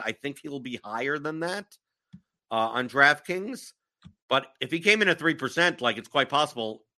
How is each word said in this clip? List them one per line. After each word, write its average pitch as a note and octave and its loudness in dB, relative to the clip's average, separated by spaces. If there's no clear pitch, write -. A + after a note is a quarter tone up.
I A2+ -4
think C#3 -8
he'll C#3+ -10
be B2 -10
higher B2 -4
than D#3 -6
that, F3+ -6
uh, A2+ -2
on A2+ 0
DraftKings. D3 2
But C3 0
if C3+ -8
he E3+ -2
came G#3 4
in G3+ 4
at E3 4
three D#3+ 2
percent, E3 0
like, A#2 0
it's A2 -12
quite C3+ 0
possible A#2+ -2